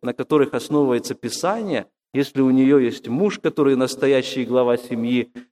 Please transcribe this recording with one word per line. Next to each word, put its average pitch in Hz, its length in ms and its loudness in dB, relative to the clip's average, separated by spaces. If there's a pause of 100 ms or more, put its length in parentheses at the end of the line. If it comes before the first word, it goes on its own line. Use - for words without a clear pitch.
на 123 120 -6
которых 139 400 0
основывается 131 600 -2
Писание, 180 720 -6 (260)
если 135 300 -2
у 131 80 4
нее 131 300 6
есть 120 280 -2
муж, 175 300 -2
который 147 380 0
настоящий 131 680 0
глава 120 340 2
семьи, 120 540 -4 (200)